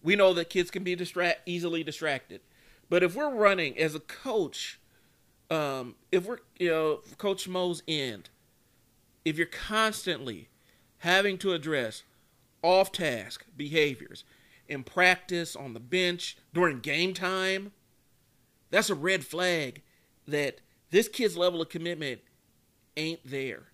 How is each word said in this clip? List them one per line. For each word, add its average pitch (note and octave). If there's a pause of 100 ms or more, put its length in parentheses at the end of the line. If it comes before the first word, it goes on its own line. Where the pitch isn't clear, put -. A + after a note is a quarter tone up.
We F#3
know F#3+
that E3+
kids F3
can F#3+
be F3+
distra-, F3 (100)
easily E3+
distracted. C#3+ (480)
But F3+
if F3
we're C#4+
running G3
as D#3
a D#3
coach, - (680)
um, C#3 (160)
if F3+
we're, A#3+ (200)
you F3
know, D#3 (180)
Coach G3
Mo's F3+
end, C3 (960)
if D#3
you're E3
constantly F#3 (500)
having F#3+
to F#3+
address D3 (600)
off-task E3 (120)
behaviors D3 (440)
in C3+
practice, F3+
on C3+
the A2+
bench, F3 (160)
during D#3+
game E3
time, F#3+ (1000)
that's F3
a F#3
red D#3+
flag E3 (440)
that D3 (300)
this A3
kid's G#3
level F3
of D#3+
commitment D#3+ (800)
ain't D#3+
there. C3